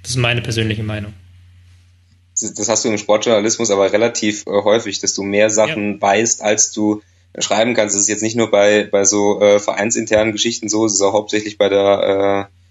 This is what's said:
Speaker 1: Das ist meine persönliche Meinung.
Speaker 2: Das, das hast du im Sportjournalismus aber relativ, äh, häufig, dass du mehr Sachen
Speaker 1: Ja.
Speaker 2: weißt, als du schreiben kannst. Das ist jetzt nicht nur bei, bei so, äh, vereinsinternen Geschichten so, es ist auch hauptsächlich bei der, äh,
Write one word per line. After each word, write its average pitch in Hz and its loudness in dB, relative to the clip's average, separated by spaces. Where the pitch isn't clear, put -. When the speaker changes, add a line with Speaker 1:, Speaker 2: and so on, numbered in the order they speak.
Speaker 1:
Das - -12
ist 127 -4
meine 120 0
persönliche 110 -4
Meinung. 107 -8
Speaker 2:
Das, 101 -8
das 104 -6
hast 110 0
du 120 0
im 107 -2
Sportjournalismus 107 0
aber 98 2
relativ, 107 -2
äh, - -8
häufig, 104 0
dass - -4
du 98 -6
mehr 101 2
Sachen 107 0
Speaker 1:
Ja. 92 -8
Speaker 2:
weißt, 104 0
als 107 0
du 104 -2
schreiben 113 0
kannst. 101 0
Das 95 0
ist - 0
jetzt 104 -2
nicht 110 -2
nur 113 0
bei, 104 4
bei 98 0
so, 101 0
äh, 104 6
vereinsinternen 110 0
Geschichten 113 -4
so, 107 0
es 107 0
ist 95 0
auch 98 2
hauptsächlich 104 -4
bei 101 2
der, 98 2
äh, - -20